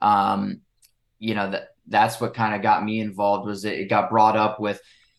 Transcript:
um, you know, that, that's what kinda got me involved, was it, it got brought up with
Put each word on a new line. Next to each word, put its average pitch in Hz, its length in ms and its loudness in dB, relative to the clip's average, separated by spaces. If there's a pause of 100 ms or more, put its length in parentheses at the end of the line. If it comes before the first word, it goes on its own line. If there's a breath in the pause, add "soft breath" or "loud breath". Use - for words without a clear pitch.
um, 101 600 2 (580)
you 110 160 -4
know, 98 160 -4
that, - 180 -8 (160)
that's 110 360 2
what 113 120 -4
kinda 107 260 -2
got 104 260 2
me 110 160 -2
involved, 101 440 -2
was 101 200 -8
it, 101 140 -4
it 98 100 -8
got 104 200 2
brought 107 280 4
up 107 240 0
with 101 180 -4 (400 soft breath)